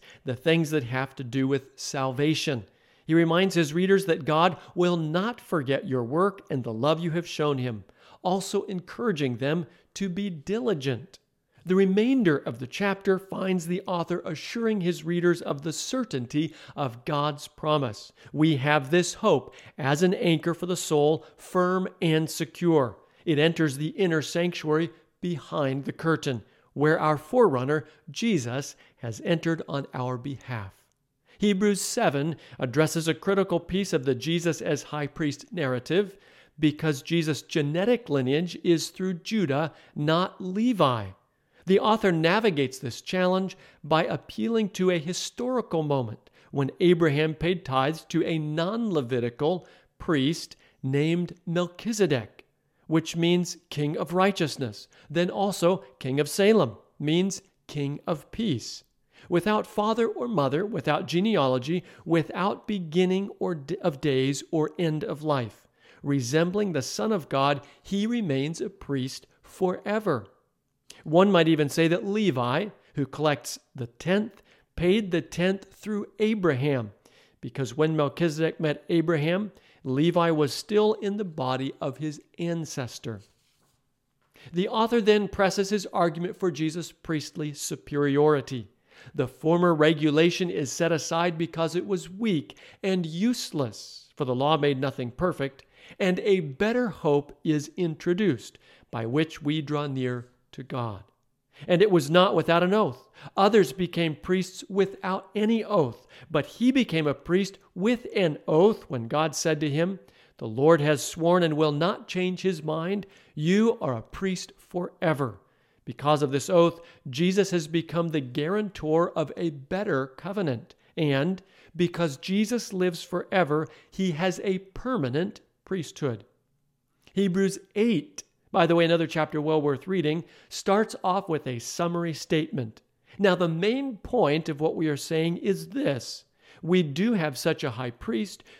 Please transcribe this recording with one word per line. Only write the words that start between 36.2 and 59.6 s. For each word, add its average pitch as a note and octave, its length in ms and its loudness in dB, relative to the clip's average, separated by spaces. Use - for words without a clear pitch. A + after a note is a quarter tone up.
because D3+ 440 0
Jesus' D#3+ 400 -2
genetic F3+ 640 0
lineage C#3+ 560 0
is E3+ 260 2
through F#3 260 -4
Judah, D#3+ 580 -2
not D#3+ 440 0
Levi. F#3 680 0
The F#3+ 140 6
author G#3 340 2
navigates E3 680 2
this B2+ 220 -10
challenge F#3 560 0
by D#3 220 2
appealing G#3+ 640 -2
to F#3 220 0
a F3 60 2
historical F3+ 840 -4
moment C3 460 -2
when C#3 280 -2
Abraham D#3+ 540 4
paid E3+ 320 -4
tithes C3 400 -2
to D#3 180 0
a E3 140 -2
non-Levitical D#3 1300 -2
priest D#3 580 -2
named D#3+ 520 0
Melchizedek, F3 1000 -2
which D#3+ 300 0
means E3+ 400 2
king D3+ 280 -2
of F3 160 -6
righteousness, F3 760 0
then F3 200 0
also F#3+ 540 0
king C3+ 220 0
of D3 80 -2
Salem, G3 480 4
means F3 440 0
king C#3+ 400 -6
of D#3+ 240 -6
peace. F#3 520 -4
Without G#3 380 0